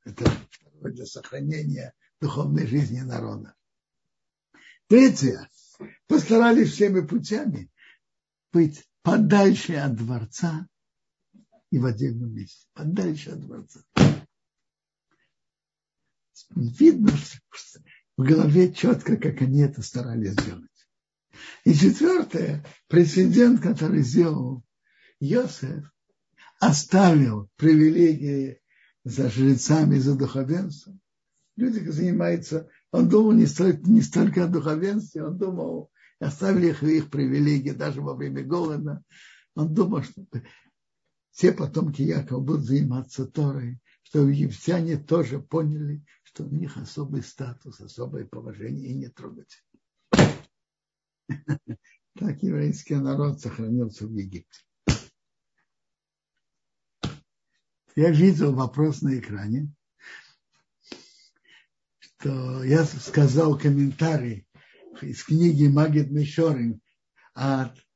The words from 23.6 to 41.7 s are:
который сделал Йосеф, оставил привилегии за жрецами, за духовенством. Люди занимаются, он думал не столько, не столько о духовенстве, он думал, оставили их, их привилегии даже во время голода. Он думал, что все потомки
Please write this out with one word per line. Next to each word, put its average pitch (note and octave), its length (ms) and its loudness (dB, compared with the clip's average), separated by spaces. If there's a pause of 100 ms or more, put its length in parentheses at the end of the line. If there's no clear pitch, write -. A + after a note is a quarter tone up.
который D#3 420 0
сделал C3+ 600 -2 (560)
Йосеф, D3 720 -6 (680)
оставил D3+ 960 4
привилегии D3+ 1080 2 (420)
за B2 280 -2
жрецами, C#3 680 4
за C3+ 180 0
духовенством. C#3 840 -6 (560)
Люди G#3+ 340 -4
занимаются, E3+ 800 -2 (220)
он - 180 2
думал G#3+ 220 6
не A3+ 160 6
столько, E3+ 420 0
не A3 120 8
столько F3 420 2
о E3+ 40 -2
духовенстве, E3 760 -4
он F3+ 140 -8
думал, E3+ 520 -8 (300)
оставили F3+ 480 0
их, D3+ 160 -4
их D#3 260 0
привилегии C#3+ 640 0
даже C#3+ 300 -8
во C#3+ 120 -8
время C3+ 300 -10
голода. D3 580 -6 (540)
Он D#3 180 -4
думал, F3+ 300 0
что - 200 -18 (1080)
все - 200 2
потомки D3+ 520 -4